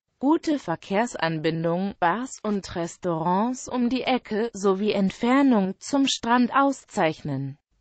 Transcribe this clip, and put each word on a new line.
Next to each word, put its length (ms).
gute 400
Verkehrsanbindung, 1400
Bars 420
und 320
Restaurants 920
um 220
die 140
Ecke 500
sowie 400
Entfernung 840
zum 280
Strand 480
auszeichnen 1000